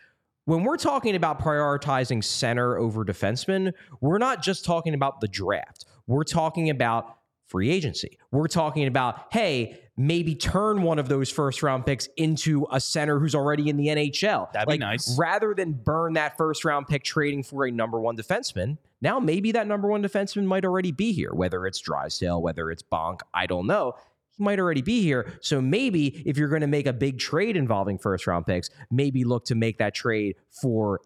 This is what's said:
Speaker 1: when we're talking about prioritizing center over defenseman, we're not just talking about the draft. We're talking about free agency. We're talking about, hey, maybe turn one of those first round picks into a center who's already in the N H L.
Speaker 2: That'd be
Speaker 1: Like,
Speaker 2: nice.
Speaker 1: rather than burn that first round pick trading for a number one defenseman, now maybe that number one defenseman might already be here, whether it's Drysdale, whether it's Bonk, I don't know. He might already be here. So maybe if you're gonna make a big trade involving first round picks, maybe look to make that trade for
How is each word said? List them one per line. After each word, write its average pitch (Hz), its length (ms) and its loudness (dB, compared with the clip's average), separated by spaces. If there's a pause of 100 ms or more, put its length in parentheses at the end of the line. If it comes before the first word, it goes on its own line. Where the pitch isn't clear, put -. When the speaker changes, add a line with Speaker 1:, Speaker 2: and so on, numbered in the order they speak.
(440)
Speaker 1:
when 165 180 2
we're 254 140 2
talking 247 400 0
about 160 240 0
prioritizing 143 800 0
center 123 560 0
over 110 260 0
defenseman, 131 680 -2 (280)
we're 160 180 2
not 240 240 0
just 190 220 -2
talking 165 300 0
about 139 260 0
the 107 80 -2
draft. 95 580 -4 (200)
We're 135 160 2
talking 160 480 0
about 117 460 0 (300)
free 98 240 0
agency. 160 460 -4 (140)
We're 151 160 2
talking 151 400 0
about, 127 460 0
hey, 151 480 0 (160)
maybe 160 400 2
turn 208 460 0
one 165 180 2
of 131 80 -2
those 135 200 2
first 139 360 -2
round 131 200 0
picks 139 320 -2
into 156 540 2
a 131 100 2
center 147 380 0
who's 143 160 2
already 147 340 2
in 147 80 2
the 147 140 2
N 151 80 0
H 147 240 -2
L. 175 300 0
Speaker 2:
That'd 110 160 0
be 147 60 2
Speaker 1:
Like, - 60 -2
Speaker 2:
nice. 117 380 -2
Speaker 1:
rather 208 340 2
than 185 200 -2
burn 160 420 0
that 151 220 0
first 156 280 0
round 147 220 0
pick 147 160 -2
trading 143 400 0
for 139 240 -2
a 123 60 -2
number 117 280 0
one 113 160 0
defenseman, 143 640 -2 (240)
now 202 160 2
maybe 196 340 2
that 220 140 2
number 202 220 0
one 208 140 2
defenseman 202 420 0
might 190 200 2
already 180 280 2
be 214 200 0
here, 78 220 -2
whether 90 320 0
it's 95 140 -6
Drysdale, 82 600 -2
whether 82 300 -2
it's 80 140 -8
Bonk, 85 360 -4 (140)
I 90 120 0
don't 90 200 -2
know. 160 280 0 (440)
He 208 60 -2
might 202 160 2
already 160 220 2
be 220 200 2
here. 139 400 0
So 139 180 0
maybe 160 640 0
if 139 140 -2
you're 147 100 2
gonna 151 200 0
make 143 180 2
a 127 60 0
big 127 260 0
trade 196 380 0
involving 101 420 0
first 95 300 -2
round 87 180 0
picks, 90 240 -2 (220)
maybe 131 320 2
look 120 220 0
to 120 100 0
make 113 220 0
that 104 140 0
trade 107 440 -2 (260)
for 110 440 2